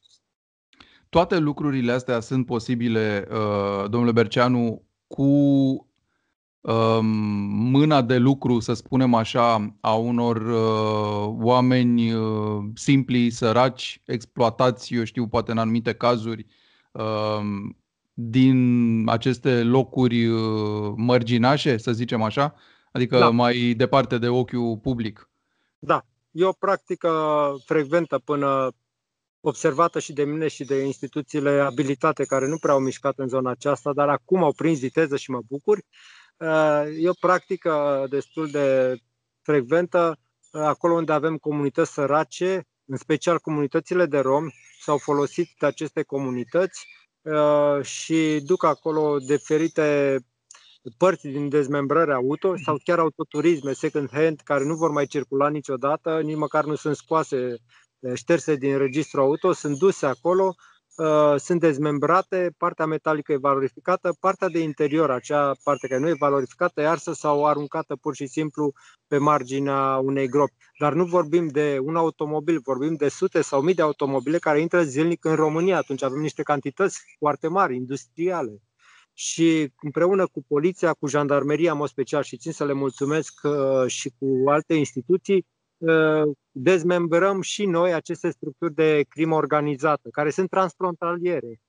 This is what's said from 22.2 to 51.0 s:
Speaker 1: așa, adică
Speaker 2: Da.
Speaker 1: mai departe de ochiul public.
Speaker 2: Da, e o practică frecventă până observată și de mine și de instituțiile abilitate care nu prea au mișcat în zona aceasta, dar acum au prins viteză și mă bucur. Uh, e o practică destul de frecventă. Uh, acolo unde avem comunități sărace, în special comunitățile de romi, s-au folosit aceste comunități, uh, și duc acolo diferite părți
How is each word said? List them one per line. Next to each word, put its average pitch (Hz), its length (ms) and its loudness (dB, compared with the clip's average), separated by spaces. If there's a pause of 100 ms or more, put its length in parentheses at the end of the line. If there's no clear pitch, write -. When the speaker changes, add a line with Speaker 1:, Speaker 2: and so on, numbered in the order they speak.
Speaker 1:
așa, 147 320 0 (380)
adică 127 260 2
Speaker 2:
Da. 120 120 8
Speaker 1:
mai 120 460 2
departe 127 420 2
de 117 100 -2
ochiul 120 540 -2
public. 117 480 -6 (480)
Speaker 2:
Da, - 260 -2 (260)
e 165 140 0
o 190 80 2
practică 180 580 -2 (540)
frecventă 156 540 0
până 139 540 -2 (680)
observată 156 560 0
și 160 140 -8
de 143 120 -2
mine 151 240 -2
și - 160 -12
de 135 180 -2
instituțiile 139 680 -4
abilitate 139 760 0
care 135 240 0
nu 160 100 -4
prea 151 140 0
au 135 80 4
mișcat 135 380 -4
în 135 100 -4
zona 127 220 -2
aceasta, 139 420 -2
dar 143 160 2
acum 170 340 0
au 147 100 4
prins 156 280 -2
viteză 139 360 -2
și - 140 -8
mă 123 180 -6
bucur. 180 320 0 (600)
Uh, 156 440 2 (140)
e 165 100 2
o 180 120 0
practică 156 880 0
destul 143 420 -6
de 135 460 2 (460)
frecventă. 160 760 0 (340)
Uh, 151 80 -8
acolo 156 340 0
unde 165 180 0
avem 156 240 -2
comunități 147 560 -2
sărace, 156 760 -2 (180)
în 131 120 -10
special 156 420 0
comunitățile 160 680 -2
de 147 120 0
romi, 139 360 0 (260)
s-au 147 180 0
folosit 147 640 -4
aceste 147 400 -2
comunități, 139 840 -4 (360)
uh, 147 600 2
și 156 640 -2
duc 180 180 0
acolo 156 540 0
diferite 147 1000 0 (800)
părți 175 320 0